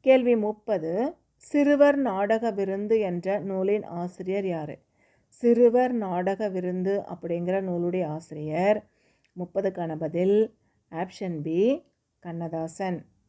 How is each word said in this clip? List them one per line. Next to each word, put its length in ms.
கேள்வி 300
முப்பது, 580
சிறுவர் 540
நாடக 540
விருந்து 480
என்ற 400
நூலின் 460
ஆசிரியர் 600
யாரு? 280
சிறுவர் 640
நாடக 560
விருந்து 440
அப்படிங்கிற 480
நூலுடைய 460
ஆசிரியர், 720
முப்பதுக்கான 640
பதில் 400
ஆப்ஷன் 500
பி, 200
கண்ணதாசன். 760